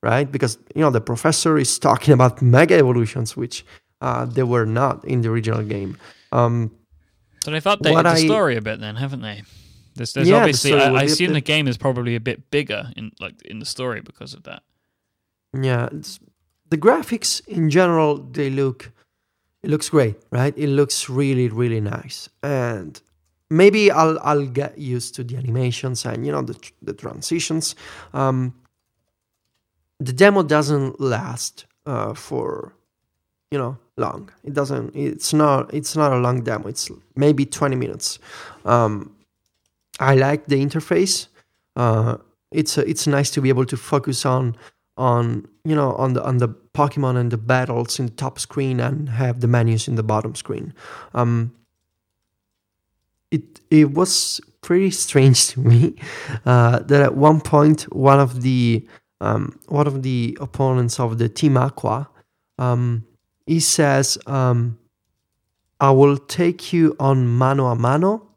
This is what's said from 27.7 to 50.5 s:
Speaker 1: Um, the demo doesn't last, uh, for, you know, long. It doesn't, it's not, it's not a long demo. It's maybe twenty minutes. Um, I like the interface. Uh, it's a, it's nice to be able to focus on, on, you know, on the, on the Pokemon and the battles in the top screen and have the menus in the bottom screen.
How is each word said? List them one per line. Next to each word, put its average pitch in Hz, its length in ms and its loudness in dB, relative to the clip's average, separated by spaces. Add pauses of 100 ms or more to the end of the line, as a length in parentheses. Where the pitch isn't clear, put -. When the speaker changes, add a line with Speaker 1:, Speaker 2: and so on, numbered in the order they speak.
Speaker 1:
Um, 131 400 -2 (1400)
the 127 140 -6
demo 190 320 4
doesn't 147 560 0
last, 123 680 -6 (180)
uh, 113 300 -6
for, - 640 -8 (720)
you 147 80 -6
know, 127 180 -6 (200)
long. - 340 -8 (140)
It 143 100 -10
doesn't, 135 400 -4
it's 143 400 -6
not, 147 400 2
it's 151 220 -6
not 147 160 2
a 127 60 2
long 123 260 -2
demo. 107 240 -6
It's - 200 -10 (280)
maybe 143 280 2
twenty 139 300 -4
minutes. - 460 -8 (440)
Um, 110 520 0 (840)
I 135 160 4
like 139 320 0
the 139 180 2
interface. 165 640 -2 (480)
Uh, 113 440 0 (340)
it's - 260 -2
a, 143 100 0
it's - 200 -2
nice 139 240 0
to 143 100 -2
be 131 60 2
able 127 180 2
to 123 100 -6
focus 135 480 -4
on, 127 320 -2 (400)
on, 120 520 -2 (160)
you 156 100 0
know, 143 200 0
on 131 200 -2
the, - 100 -2
on 127 140 0
the 120 100 0 (240)
Pokemon 139 440 -2
and 120 160 -2
the 117 40 -4
battles 120 640 -2
in 127 80 -4
the 113 60 -8
top 131 260 -10
screen 131 400 -4
and 135 300 -4
have 123 320 -2
the 120 80 2
menus 113 400 2
in 117 80 -2
the 110 80 -2
bottom 107 320 -2
screen. - 360 -10 (420)